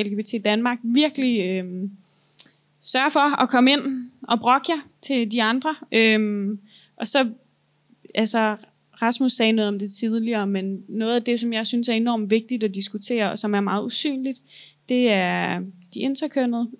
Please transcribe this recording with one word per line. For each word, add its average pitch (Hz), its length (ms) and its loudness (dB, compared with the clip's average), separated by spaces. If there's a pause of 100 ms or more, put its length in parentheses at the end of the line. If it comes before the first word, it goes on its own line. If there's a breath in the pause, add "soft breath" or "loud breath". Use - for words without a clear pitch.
L 208 120 -6
G - 40 -6
B 214 60 -4
T 226 200 -4
Danmark 233 380 0
virkelig, 254 580 2
øh, 185 480 -4 (920 loud breath)
sørger 269 280 2
for 294 340 2
at 254 60 2
komme 254 240 6
ind 294 80 4 (420)
og 233 180 0
brokke 247 280 4
jer 320 200 -2 (140)
til 233 300 0
de 233 100 0
andre. 262 320 0 (180)
Øhm, 214 640 2 (380 soft breath)
og - 120 -6
så, 262 200 2 (840)
altså, 220 420 0 (460)
Rasmus 247 300 2
sagde 220 200 4
noget 220 160 2
om 202 100 -4
det 196 140 -6
tidligere, 226 540 -2
men 190 420 -4
noget 220 260 -2
af 240 80 0
det, 240 180 0
som 233 120 -2
jeg 220 140 -2
synes 240 220 0
er 233 60 2
enormt 226 360 0
vigtigt 226 340 0
at 196 100 -2
diskutere, 202 560 -2
og - 80 -4
som 208 160 0
er 202 60 2
meget 196 240 0
usynligt, 262 580 -4 (460 loud breath)
det 247 220 2
er 180 500 0 (340)
de - 60 -8
interkønnede, 254 680 -2 (120)